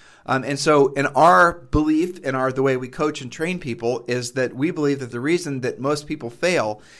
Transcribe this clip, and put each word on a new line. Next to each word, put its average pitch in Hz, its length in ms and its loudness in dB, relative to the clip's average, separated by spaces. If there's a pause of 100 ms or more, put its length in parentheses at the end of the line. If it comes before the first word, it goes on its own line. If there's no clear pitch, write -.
(260)
Um, 127 180 -2
and 139 140 -4
so 143 340 6
in 139 140 -2
our 170 480 6
belief, 156 640 0
in 135 160 -4
our, 131 180 0
the 131 100 -2
way 135 140 2
we 127 120 -8
coach 151 340 -4
and 120 100 -12
train 175 260 -4
people, 117 480 -4
is 123 260 -4
that 123 220 -2
we 139 160 0
believe 147 300 0
that 123 100 -10
the 120 80 -8
reason 147 440 -2
that 120 180 -6
most 143 260 -2
people 131 220 -8
fail 120 540 -2 (180)